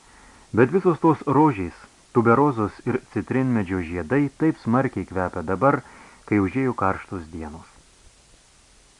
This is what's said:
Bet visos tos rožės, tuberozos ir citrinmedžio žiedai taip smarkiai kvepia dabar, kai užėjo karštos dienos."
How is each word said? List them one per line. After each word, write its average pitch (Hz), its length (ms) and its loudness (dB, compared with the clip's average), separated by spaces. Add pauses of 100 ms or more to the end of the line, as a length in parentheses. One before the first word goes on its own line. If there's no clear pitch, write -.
(520)
Bet 127 180 4
visos 180 280 2
tos 160 280 2
rožės, 131 500 0 (360)
tuberozos 117 760 2
ir 120 120 -2 (140)
citrinmedžio 113 680 -2
žiedai 87 480 -2 (100)
taip 156 200 0
smarkiai 117 480 -2
kvepia 90 360 -4
dabar, 95 400 0 (440)
kai 104 160 2
užėjo 120 320 -2
karštos 95 560 -4
dienos." 80 380 -14 (1300)